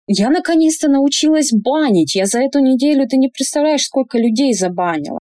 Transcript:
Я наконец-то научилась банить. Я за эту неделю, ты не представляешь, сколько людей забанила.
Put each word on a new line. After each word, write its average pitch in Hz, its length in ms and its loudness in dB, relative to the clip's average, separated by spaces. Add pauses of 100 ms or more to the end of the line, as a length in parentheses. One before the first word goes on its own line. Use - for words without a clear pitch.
Я 202 220 0
наконец-то 320 580 0
научилась 285 640 2
банить. 226 640 0
Я 190 100 0
за 220 140 -2
эту 277 200 0
неделю, 269 480 2
ты 269 100 -2
не 262 120 2
представляешь, 294 540 -2
сколько - 340 -4
людей 233 360 0
забанила. 175 680 -4 (120)